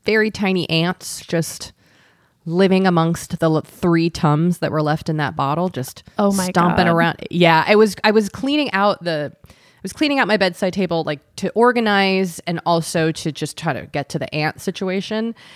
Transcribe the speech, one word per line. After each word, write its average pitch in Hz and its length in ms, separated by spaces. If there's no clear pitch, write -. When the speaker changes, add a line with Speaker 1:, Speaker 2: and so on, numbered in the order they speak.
Speaker 1:
very 214 240
tiny 190 400
ants 165 560
just - 480
living 185 400
amongst 170 540
the - 100
l-, 156 100
three 170 480
Tums 165 520
that 151 120
were 156 80
left 151 300
in 156 80
that 143 180
bottle, 156 320
just - 340
Speaker 2:
Oh 202 140
my 190 160
Speaker 1:
stomping 180 380
Speaker 2:
God. 170 100
Speaker 1:
around. 165 200
Yeah, 165 380
I 214 80
was, 214 180
I 220 60
was 208 200
cleaning 285 420
out 196 320
the, 151 400
I - 80
was 190 100
cleaning 285 260
out 254 100
my 208 100
bedside 185 340
table, 175 320
like, 147 160
to - 140
organize 196 960
and 170 180
also 165 480
to - 180
just - 280
try 160 160
to 87 100
get - 240
to - 100
the - 160
ant 151 280
situation, 202 720